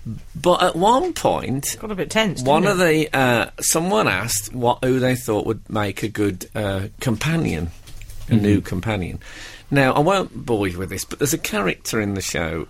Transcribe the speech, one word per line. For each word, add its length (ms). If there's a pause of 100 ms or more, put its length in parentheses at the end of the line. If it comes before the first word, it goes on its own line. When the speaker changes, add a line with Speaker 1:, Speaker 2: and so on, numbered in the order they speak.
(340)
Speaker 1:
but 280
at 140
one 360
point, 680
Speaker 2:
Got 100
a 40
bit 160
tense, 320
Speaker 1:
one 200
Speaker 2:
didn't 180
Speaker 1:
of 60
Speaker 2:
it? 260
Speaker 1:
the, 60
uh, 320 (100)
someone 480
asked 460
what, 300
who 160
they 160
thought 300
would 220
make 340
a 60
good, 460
uh, 340 (120)
companion, 680
a 640
Speaker 3:
Mm-hmm. 100
Speaker 1:
new 180
companion. 600 (500)
Now, 240
I 60
won't 320 (140)
bore 220
you 100
with 120
this, 140
but 160
there's 140
a 40
character 640
in 140
the 60
show 500